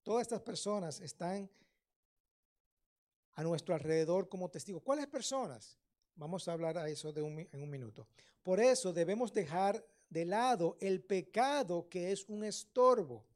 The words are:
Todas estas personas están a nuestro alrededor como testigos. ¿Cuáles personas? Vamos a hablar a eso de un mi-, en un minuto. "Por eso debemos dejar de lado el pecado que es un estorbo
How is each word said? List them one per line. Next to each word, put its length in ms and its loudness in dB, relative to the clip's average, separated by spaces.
Todas 200 2
estas 200 -4
personas 600 -4
están 480 -6
a 100 -6
nuestro 320 0
alrededor 540 2
como 200 -6
testigos. 340 -10
¿Cuáles 240 0
personas? 720 -6
Vamos 320 -8
a 60 -2
hablar 240 -2
a 120 -2
eso 220 -6
de 100 -4
un 140 -4
mi-, 160 -10
en 100 -12
un 80 -10
minuto. 380 -12
"Por 200 2
eso 320 4
debemos 400 0
dejar 520 0
de 160 -2
lado 560 2
el 200 0
pecado 880 0
que 240 -4
es 160 -4
un 160 -8
estorbo 840 2